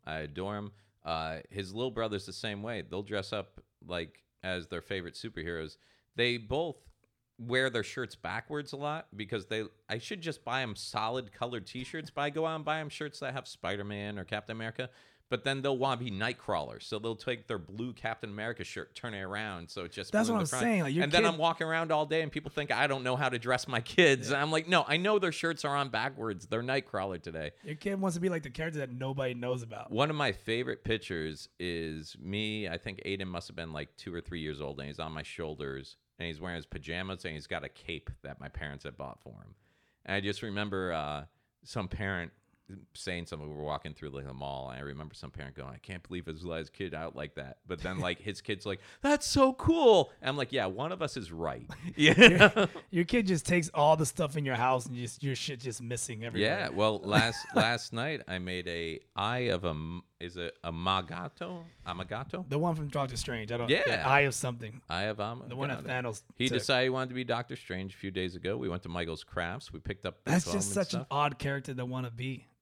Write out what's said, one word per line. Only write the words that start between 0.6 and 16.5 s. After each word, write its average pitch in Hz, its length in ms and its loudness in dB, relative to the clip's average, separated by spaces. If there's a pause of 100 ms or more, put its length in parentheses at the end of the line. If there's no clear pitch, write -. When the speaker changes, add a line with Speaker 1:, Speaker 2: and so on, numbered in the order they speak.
Speaker 1:
Uh, 80 320 -2 (120)
his 95 240 -8
little 123 180 -2
brother's 104 340 -2
the 95 80 -12
same 104 300 -6
way. 110 240 -4
They'll 98 160 -4
dress 101 300 -4
up, - 280 -6 (260)
like, 85 360 -6 (200)
as 90 240 -4
their 85 140 -6
favorite 90 340 -6
superheroes. 82 640 -6 (380)
They 120 220 2
both 135 380 -2 (640)
wear 123 320 2
their 113 120 2
shirts - 320 -8
backwards 139 560 -6
a 139 60 -10
lot 151 380 -6
because 104 320 -4
they, 110 160 -2 (260)
I 107 80 -2
should 180 240 -8
just 160 240 -6
buy 127 160 -2
'em 110 140 -4
solid 110 560 -4
colored 120 340 -6
T-shirts, 151 460 -10
but 143 100 -4
I 147 80 0
go 160 160 -2
out 160 120 -2
and 151 80 -8
buy 156 140 0
'em 151 100 -6
shirts - 320 -10
that 131 120 -6
have 135 140 -8
Spider-Man 101 720 -6
or 90 60 -8
Captain 110 300 -6
America, 113 360 -8 (400)
but 117 120 0
then 135 200 0
they'll 135 140 2
wanna 131 200 2
be 120 140 -4
Nightcrawler. 95 720 -2